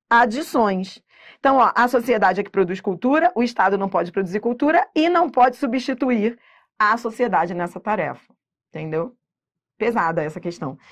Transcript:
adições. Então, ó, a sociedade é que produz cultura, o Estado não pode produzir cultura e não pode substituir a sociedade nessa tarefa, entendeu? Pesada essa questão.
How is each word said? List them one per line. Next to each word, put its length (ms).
adições. 960
Então, 160
ó, 180
a 140
sociedade 520
é 40
que 60
produz 300
cultura, 540
o 80
Estado 340
não 120
pode 240
produzir 260
cultura 560
e 140
não 200
pode 280
substituir 840
a 180
sociedade 560
nessa 280
tarefa, 520
entendeu? 480
Pesada 460
essa 160
questão. 400